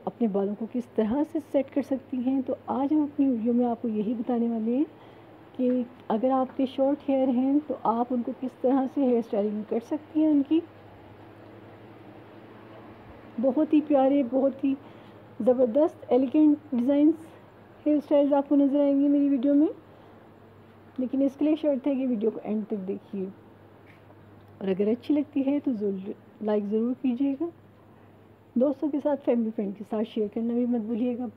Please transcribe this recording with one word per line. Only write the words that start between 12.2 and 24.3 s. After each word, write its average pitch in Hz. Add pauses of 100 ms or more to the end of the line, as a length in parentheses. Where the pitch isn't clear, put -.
बहुत 269
ही 302
प्यारे, 277
बहुत 262
ही 269 (640)
ज़बरदस्त, 254
elegant 294 (160)
designs 285 (580)
हेयर 294
स्टाइल्स 285
आपको 285
नज़र 285
आएंगे 285
मेरी 285
वीडियो 277
में, 302 (1300)
लेकिन 254
इसके 277
लिए 311
शर्त 294
है 277
कि 262
video 226
को -
end 208
तक 220
देखिए 190 (1400)